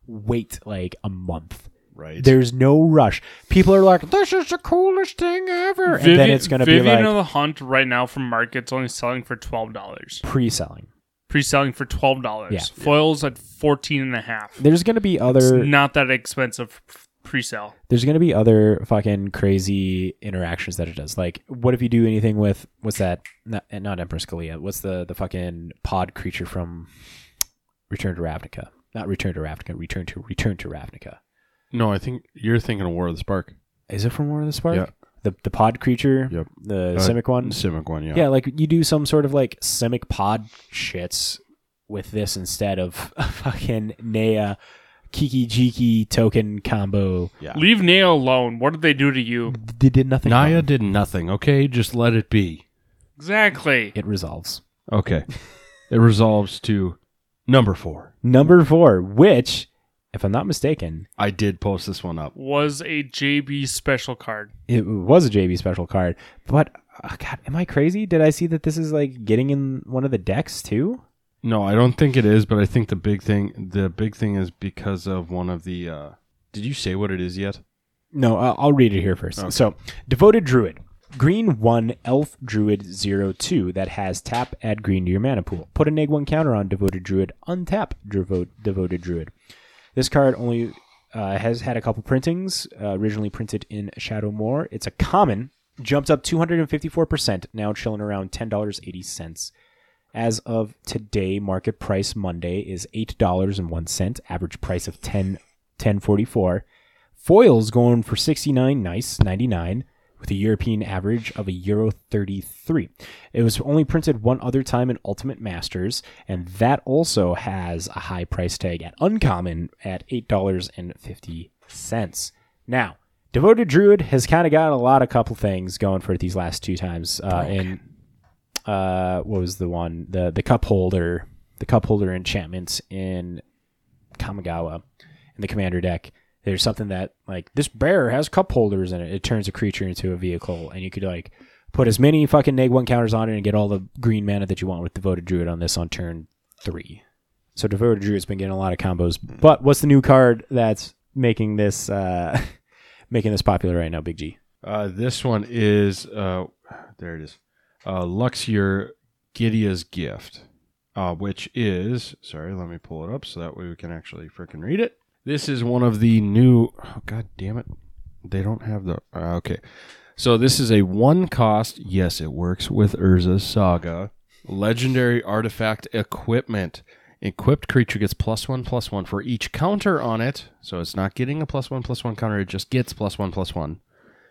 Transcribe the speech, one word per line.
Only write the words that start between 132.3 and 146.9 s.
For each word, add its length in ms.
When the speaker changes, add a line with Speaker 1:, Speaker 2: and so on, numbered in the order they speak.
Speaker 1:
in 540
Kamigawa 580
in 60
the 60
commander 320
deck. 320
There's 180
something 260
that, 260
like, 280
this 140
bear 420
has 180
cup 240
holders 400
in 80
it. 120
It 100
turns 260
a 40
creature 340
into 260
a 40
vehicle, 540
and 100
you 100
could, 120
like, 300
put 160
as 100
many 260
fucking 300
neg 160
one 160
counters 280
on 140
it 60
and 100
get 100
all 140
the 180
green 240
mana 220
that 140
you 80
want 140
with 120
Devoted 300
Druid 240
on 100
this 180
on 120
turn 400
three. 420